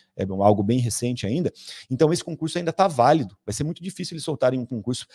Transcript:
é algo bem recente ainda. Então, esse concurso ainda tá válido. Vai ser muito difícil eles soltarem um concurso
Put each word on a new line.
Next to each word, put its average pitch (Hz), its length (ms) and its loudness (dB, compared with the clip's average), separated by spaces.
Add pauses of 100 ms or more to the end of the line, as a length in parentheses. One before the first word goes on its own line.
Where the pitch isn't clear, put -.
(180)
é 95 80 -4
algo 98 360 4
bem 110 180 0
recente 120 460 -2
ainda. 139 240 -2 (400)
Então, 151 220 2
esse 175 100 -2
concurso 160 360 -8
ainda 170 160 -4
tá 190 160 2
válido. 131 560 2
Vai 104 80 -4
ser 143 100 -4
muito 160 180 -6
difícil 175 340 -10
eles 147 100 -12
soltarem 131 340 0
um 120 60 -6
concurso 120 500 -6